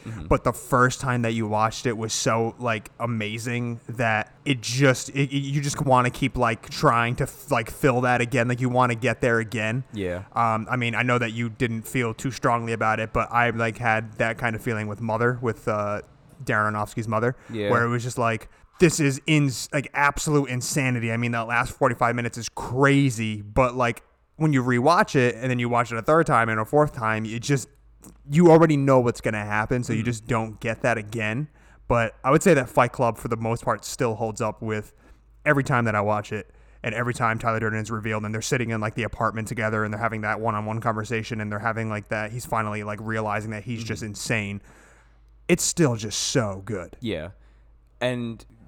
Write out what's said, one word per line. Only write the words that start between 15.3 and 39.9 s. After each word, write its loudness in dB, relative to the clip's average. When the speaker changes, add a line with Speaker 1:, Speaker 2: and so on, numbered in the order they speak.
Speaker 2:
with, -4
uh, -2
Darren 2
Aronofsky's -4
Mother, 0
Speaker 1:
Yeah. -2
Speaker 2:
where 4
it 0
was 0
just -6
like, 0
this 4
is 0
ins-, 2
like, -2
absolute 2
insanity. 0
I 0
mean, 0
that -2
last 0
forty-five 2
minutes -4
is -10
crazy, 2
but, 0
like, 0
when 2
you 4
rewatch 4
it 4
and -4
then 0
you 0
watch 2
it -4
a -4
third 4
time 4
and 0
a -2
fourth 4
time, -2
it -6
just, -2
you 8
already 8
know 6
what's 0
gonna -2
happen, 0
so -2
you -2
Speaker 1:
Mm. -2
Speaker 2:
just -4
don't -4
get -4
that 2
again. -4
But 2
I 2
would 6
say 6
that 4
Fight 4
Club, 0
for -10
the -2
most -2
part, -2
still -4
holds -4
up -4
with -6
every 4
time 2
that 0
I 2
watch -2
it -10
and -6
every -2
time 0
Tyler -2
Durden -2
is -6
revealed -4
and -6
they're -6
sitting -2
in, -4
like, -4
the -4
apartment -4
together -2
and -4